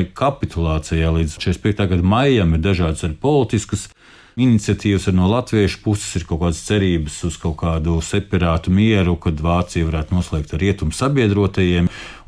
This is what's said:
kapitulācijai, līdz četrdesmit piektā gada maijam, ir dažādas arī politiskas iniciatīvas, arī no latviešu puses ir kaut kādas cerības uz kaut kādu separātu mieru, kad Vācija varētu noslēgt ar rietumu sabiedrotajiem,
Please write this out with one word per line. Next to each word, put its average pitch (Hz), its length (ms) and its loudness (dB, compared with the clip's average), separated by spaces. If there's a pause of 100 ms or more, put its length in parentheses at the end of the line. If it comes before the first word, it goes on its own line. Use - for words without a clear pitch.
(160)
kapitulācijai, 82 1040 -2
līdz 80 160 -2
četrdesmit - 300 -4
piektā 104 260 0
gada 90 140 2
maijam, 107 500 4
ir 80 80 0
dažādas 87 400 0
arī 78 160 -6
politiskas 127 680 0 (500)
iniciatīvas, 104 720 2
arī 92 100 4
no 90 80 4
latviešu 107 560 0
puses - 320 -2
ir 85 140 -4
kaut 82 160 -2
kādas 82 180 -2
cerības 90 540 0 (100)
uz 80 140 -4
kaut 78 180 -4
kādu 82 460 0
separātu 87 640 -2
mieru, 95 480 2
kad 76 240 -4
Vācija 85 460 0
varētu 78 260 -2
noslēgt 82 400 -4
ar 76 80 -2
rietumu 90 320 -2
sabiedrotajiem, 98 960 2 (360)